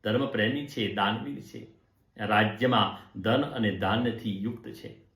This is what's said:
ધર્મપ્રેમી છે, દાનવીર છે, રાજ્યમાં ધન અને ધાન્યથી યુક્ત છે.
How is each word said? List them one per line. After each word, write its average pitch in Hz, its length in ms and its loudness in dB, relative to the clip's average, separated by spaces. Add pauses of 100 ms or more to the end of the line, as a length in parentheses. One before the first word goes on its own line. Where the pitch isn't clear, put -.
ધર્મપ્રેમી 120 640 0
છે, 104 260 -4
દાનવીર 107 460 0
છે, - 360 -16 (420)
રાજ્યમાં 107 920 2 (100)
ધન 117 200 2
અને 110 360 -2
ધાન્યથી 104 680 -2
યુક્ત 113 260 -6
છે. - 260 -16 (200)